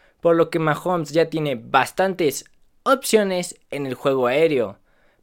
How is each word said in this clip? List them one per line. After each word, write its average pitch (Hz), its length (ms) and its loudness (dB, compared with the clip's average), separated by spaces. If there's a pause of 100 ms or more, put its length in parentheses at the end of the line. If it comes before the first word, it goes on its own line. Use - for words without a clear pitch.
(220)
por 170 140 4
lo 165 160 0
que 165 80 -2
Mahomes 156 540 -2
ya 160 180 2
tiene 151 240 -4
bastantes 139 920 0 (380)
opciones 208 760 0 (120)
en 143 160 -6
el 127 80 -4
juego 135 320 2
aéreo 127 500 2 (460)